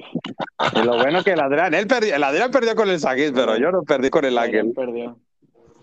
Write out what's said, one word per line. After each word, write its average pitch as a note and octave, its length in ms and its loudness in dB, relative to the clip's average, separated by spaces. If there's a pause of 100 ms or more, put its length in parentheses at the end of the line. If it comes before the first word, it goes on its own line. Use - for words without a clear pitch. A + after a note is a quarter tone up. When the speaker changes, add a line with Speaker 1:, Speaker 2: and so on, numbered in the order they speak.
Speaker 1:
<laughs> - 60 -16 (680)
Speaker 2:
Y G#2+ 80 2
lo A#2+ 140 2
bueno D3 260 2
que G3 100 2
el D#3+ 80 0
Adrián, D3 340 0
él G#3 120 0
perdi-, A3 280 0
el C#3+ 100 0
Adrián F3 260 0
perdió A#3 240 0
con G#3 140 2
el F3+ 100 0
Sagis, C#3+ 340 0
pero A#2 240 2
Speaker 1:
Sí. A2+ 40 0
Speaker 2:
yo D#3 100 0
no F3+ 120 0
perdí C3+ 260 0
con D3 160 2
el C3 80 0
Speaker 1:
El A#2+ 60 0
Adrián G#2+ 300 0
Speaker 2:
Ángel. A#2+ 60 -4
Speaker 1:
perdió. A#2+ 440 -8 (640)